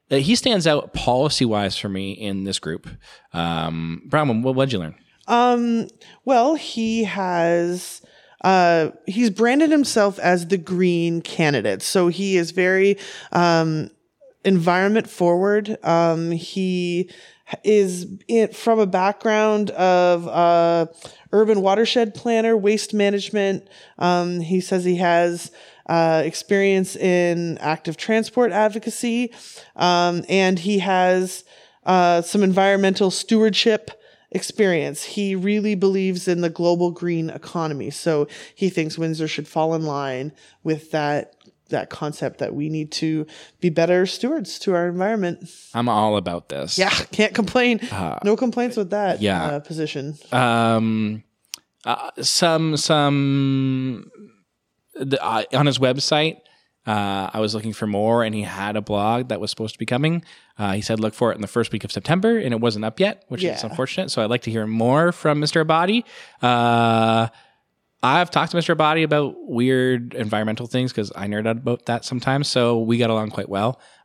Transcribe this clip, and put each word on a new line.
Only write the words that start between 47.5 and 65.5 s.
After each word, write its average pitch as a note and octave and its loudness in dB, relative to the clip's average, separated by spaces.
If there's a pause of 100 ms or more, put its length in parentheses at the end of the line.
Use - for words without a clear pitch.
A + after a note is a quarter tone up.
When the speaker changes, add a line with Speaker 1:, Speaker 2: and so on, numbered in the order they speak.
Speaker 1:
Uh, F#2+ -4
Speaker 2:
No G#3 2
complaints A#3+ -2
with F#3+ -4
that, G3+ -2
Speaker 1:
yeah. F#3 0
Speaker 2:
uh, D3 -4
position. D3+ -8 (160)
Speaker 1:
Um, A2+ 0 (600)
uh, - -4 (100)
some, D#3+ 2
some, C#3 0 (800)
the, C#3 -4
uh, A2 -2 (100)
on C#3 4
his C3 0
website, C#3+ 0 (480)
uh, G2+ -4
I A2 -6
was G#2+ -2
looking G#2+ -8
for G#2+ -6
more, A2 0
and A2 -4
he G#2 -4
had G2 -6
a G#2+ -2
blog G#2+ -2
that G#2+ -4
was G#2 -8
supposed - -8
to - -20
be A2 -6
coming. D#3 0 (360)
Uh, G2+ -2
he G#2 -2
said, A2+ -2
"Look A2 -2
for A#2 0
it - -2
in G#2+ -10
the G2+ -8
first - -2
week A2 -6
of - -10
September," F#3+ 0
and C3 -2
it A2+ -2
wasn't G#2+ -2
up A2+ -8
yet, G3 0
which E3 -8
is E3+ -4
Speaker 2:
Yeah. A#2 -8
Speaker 1:
unfortunate. C#3+ -6
So A#2+ 0
I'd G#2+ -2
like A#2+ -2
to A2+ -6
hear A2 -4
more B2 2
from D3 0
Mister D#3 0